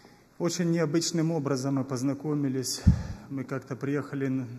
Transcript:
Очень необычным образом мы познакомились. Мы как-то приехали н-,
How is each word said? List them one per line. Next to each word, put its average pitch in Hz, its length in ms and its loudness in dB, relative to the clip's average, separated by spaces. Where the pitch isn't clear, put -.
Очень 170 340 0
необычным 165 580 2
образом 139 460 0
мы 131 80 2
познакомились. 135 1000 -2
Мы 135 140 -4
как-то 131 320 -6
приехали 139 500 -2
н-, 131 220 -2